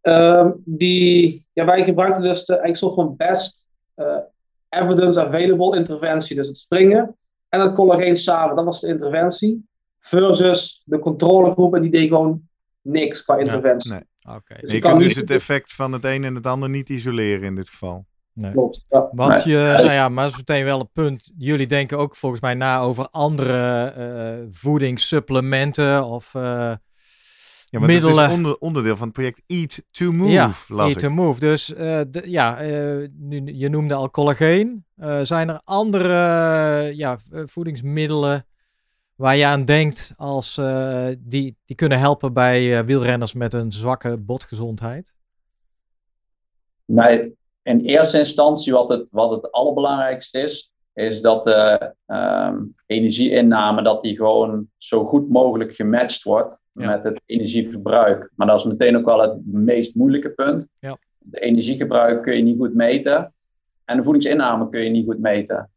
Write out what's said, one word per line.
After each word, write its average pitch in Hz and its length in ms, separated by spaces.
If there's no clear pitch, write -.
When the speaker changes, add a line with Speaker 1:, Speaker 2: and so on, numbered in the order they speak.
Speaker 1:
Ehm, 170 500
die, 175 880
ja, 165 120
wij 180 200
gebruikten 185 380
dus 180 220
de, - 80
eigenlijk 170 300
soort 180 120
van 156 220
best, - 500
eh, - 220
evidence 175 580
available 180 500
interventie. 160 600
Dus 139 120
het 139 100
springen 202 580
en 185 120
het 185 120
collageen 180 440
samen, 165 400
dat 165 80
was 170 160
de 170 80
interventie. 170 800
Versus 185 840
de 151 140
controlegroep 180 760
en 165 80
die 160 80
deed 160 180
gewoon 160 340
niks 147 420
qua 143 120
Speaker 2:
Ja, 139 60
Speaker 1:
interventie. 123 500
Speaker 2:
nee. 92 100
Oké. - 240
Speaker 1:
Dus - 100
Speaker 3:
Je - 60
Speaker 1:
je 113 60
kan 175 80
Speaker 3:
kunt 165 120
Speaker 1:
niet 180 120
Speaker 3:
dus 135 80
het - 80
effect 139 440
van 135 180
het 123 120
een 135 200
en 131 100
het 120 120
ander 131 240
niet 135 180
isoleren 113 540
in 98 120
dit 95 160
geval. 92 340
Speaker 2:
Nee. 101 200
Speaker 1:
Klopt, 123 360
ja. 135 240
Speaker 2:
Want 131 320
Speaker 4:
Nee. 160 100
Speaker 2:
je, 147 60
Speaker 4:
Ja, 147 160
dus 127 80
Speaker 2:
nou 143 100
ja, 135 140
maar 127 160
dat 143 80
is 123 60
meteen 135 260
wel 135 160
een 120 120
punt. 143 460
Jullie 139 280
denken 139 320
ook 147 180
volgens 123 240
mij 123 140
na 127 260
over 127 300
andere, 123 720
eh, 120 680
voedingssupplementen 135 1500
of, 117 300
eh, 127 80
Speaker 3:
Ja, - 1400
want 151 140
het 170 100
is - 20
Speaker 2:
middelen. 156 260
Speaker 3:
onder-, 170 280
onderdeel 127 380
van 110 100
het 110 100
project 127 300
Eat 170 440
to 180 220
Move, 175 180
Speaker 2:
Ja, 127 200
Speaker 3:
las 104 180
Speaker 2:
Eat - 40
Speaker 3:
ik. - 80
Speaker 2:
to 143 120
Move. 156 300
Dus, 151 340
eh, 160 260
de, 170 200
ja, 123 280
eh, 147 500
nu, 143 240
je 139 140
noemde 151 260
al 131 160
collageen. 170 720
Eh, 147 260
zijn 165 260
er 156 160
andere, 196 480
eh, 147 40
ja, 143 260
v-, 143 140
eh, 160 120
voedingsmiddelen 147 1000
waar 131 220
je 143 100
aan 143 180
denkt 147 520
als, 139 420
eh, 131 480
die, 127 460
die 131 120
kunnen 139 220
helpen 139 340
bij, 123 460
eh, 117 60
wielrenners 123 500
met 117 200
een 117 180
zwakke 120 460
botgezondheid? 117 960
Speaker 4:
Nee, 117 500
in 120 180
eerste 156 380
instantie 147 540
wat 123 160
het, 120 220
wat 113 200
het 110 220
allerbelangrijkste 135 880
is, 147 320
is 110 260
dat 110 240
de, 107 500
ehm, - 500
energieinname, 110 960
dat 110 200
die 104 140
gewoon 110 600
zo - 280
goed 143 240
mogelijk 120 460
gematcht 117 480
wordt - 400
Speaker 2:
Ja. - 180
Speaker 4:
met 101 140
het - 220
energieverbruik. 110 1120
Maar 104 100
dat 104 120
is - 60
meteen 120 320
ook 117 80
wel 113 160
het 110 260
meest 113 480
moeilijke 139 360
punt. 165 360
Speaker 2:
Ja. 135 180
Speaker 4:
De - 220
energiegebruik 117 840
kun 123 140
je 117 60
niet 117 160
goed 123 160
meten 139 580
en 123 120
de 127 60
voedingsinname 139 640
kun 117 160
je 113 60
niet 113 160
goed 110 120
meten. 104 580